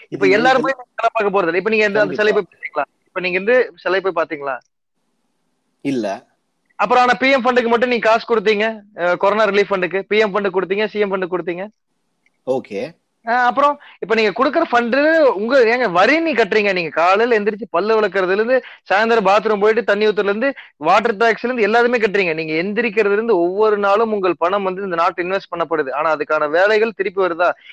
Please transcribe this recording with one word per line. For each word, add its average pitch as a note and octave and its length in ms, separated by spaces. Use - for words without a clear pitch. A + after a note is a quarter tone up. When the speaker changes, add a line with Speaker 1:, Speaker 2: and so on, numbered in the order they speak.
Speaker 1:
இப்ப F#3+ 180
Speaker 2:
இது F#3+ 80
Speaker 1:
எல்லாரும் B3+ 260
Speaker 2:
வந்து C4+ 160
Speaker 1:
போய் - 180
சிலை - 180
பார்க்க G3+ 220
போறது F#3+ 120
இல்ல. E3 100
இப்ப F#3+ 120
நீங்க G#3+ 180
இந்த, G#3 140
அந்த G3 140
சிலை G#3+ 160
Speaker 2:
கண்டிப்பா. F#3+ 180
Speaker 1:
போய் - 100
பாத்தீங்களா? - 260
இப்ப - 140
நீங்க F3+ 200
இந்த A3 160
சிலை F#3 260
போய் F3 180
பாத்தீங்களா? C#3+ 380
Speaker 2:
இல்ல. B2 220
Speaker 1:
அப்புறம் B3 240
ஆனா B3 100
பி B3+ 160
எம் C4+ 140
ஃபண்டுக்கு A#3+ 260
மட்டும் A#3+ 200
நீங்க A3 180
காசு A3 180
கொடுத்தீங்க, G#3+ 400
அஹ், F3 220
கொரோனா G#3 280
ரிலீஃப் G3+ 240
ஃபண்டுக்கு, F#3 380
பி G#3 100
எம் G#3+ 160
ஃபண்டு G3+ 200
கொடுத்தீங்க, F#3+ 340
சி G#3 120
எம் G3+ 120
ஃபண்டு F#3+ 180
கொடுத்தீங்க. F3 340
Speaker 2:
ஓகே. A2 340
Speaker 1:
அஹ், A#3+ 200
அப்புறம் C#4+ 280
இப்ப F#3 160
நீங்க G#3+ 160
கொடுக்குற D4 320
ஃபண்டு A#3+ 360
உங்க, A3 320
ஏங்க, A#3 280
வரி G#3 280
நீ E4 140
கட்டுறீங்க, G#3+ 400
நீங்க E3+ 160
காலையில G#3 480
எந்திரிச்சு G#3 320
பல்லு G#3 260
விளக்குறதுல F#3+ 360
இருந்து A3+ 240
சாயந்தரம் A3 440
பாத்ரூம் G#3 320
போயிட்டு G#3+ 240
தண்ணி G#3 240
ஊத்துறதுல G3+ 260
இருந்து A#3 160
வாட்டர் G3+ 400
டேக்ஸ்ல A#3 320
இருந்து A#3 180
எல்லாத்தையுமே A#3+ 340
கட்டுறீங்க. F#3+ 320
நீங்க D#3 200
எந்திரிக்கிறதுல G3+ 640
இருந்து A3+ 220
ஒவ்வொரு G3+ 380
நாளும் G#3 360
உங்கள் F#3 260
பணம் F#3+ 240
வந்து F#3+ 200
இந்த F3+ 120
நாட்டு E3+ 280
இன்வெஸ்ட் F#3+ 280
பண்ணப்படுது. D#3 400
ஆனா D3+ 240
அதுக்கான D3+ 340
வேலைகள் G#3 480
திருப்பி G3 240
வருதா? E3+ 280